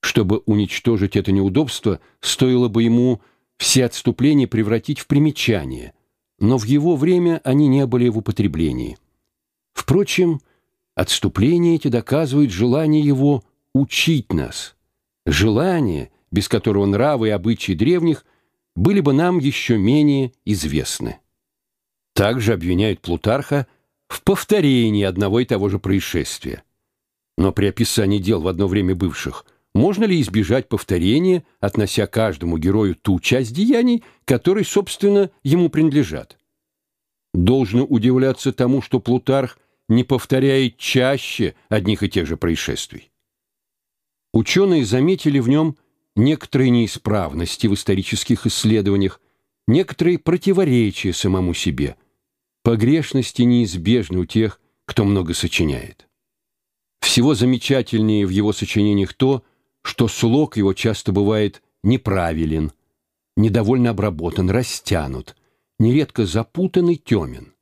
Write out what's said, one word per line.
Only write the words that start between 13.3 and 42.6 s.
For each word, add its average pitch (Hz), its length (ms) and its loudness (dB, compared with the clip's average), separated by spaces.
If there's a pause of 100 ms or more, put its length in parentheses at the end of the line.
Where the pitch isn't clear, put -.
учить 139 600 0
нас, - 420 -6 (500)
желание, 104 840 0 (200)
без - 180 0
которого 101 360 0
нравы 113 440 0
и - 20 0
обычаи 101 420 -2
древних 160 520 0 (500)
были 165 240 2
бы 147 140 2
нам 175 260 2
ещё 127 380 0
менее 135 560 2 (100)
известны. 73 760 -4 (920)
Также 110 400 0
обвиняют 90 460 -2
Плутарха 123 680 -2 (400)
в - 160 -14
повторении 131 800 2
одного 98 360 0
и 127 60 0
того 101 240 -2
же 95 100 -4
происшествия. 90 840 -4 (760)
Но 92 140 2
при 101 160 -2
описании 101 520 0
дел 92 220 -2
в 82 60 -4
одно 95 200 0
время 95 280 0
бывших 85 500 -6 (300)
можно 190 300 2
ли 180 160 2
избежать 104 480 0
повторения, 123 720 0 (160)
относя 101 460 -2
каждому 85 540 -2
герою 95 360 0
ту 92 240 -2
часть 123 340 -2
деяний, 233 500 2 (200)
которые, 196 420 0
собственно, 202 680 0 (100)
ему 165 280 2
принадлежат? 147 680 0 (960)
Должно 113 500 2
удивляться 127 720 0
тому, 127 300 0
что - 160 -2
Плутарх 127 580 -2 (320)
не 120 140 4
повторяет 135 760 0
чаще 127 760 -2 (140)
одних 104 340 0
и 101 60 -2
тех 85 180 -2
же 78 100 -6
происшествий. - 760 -6 (1200)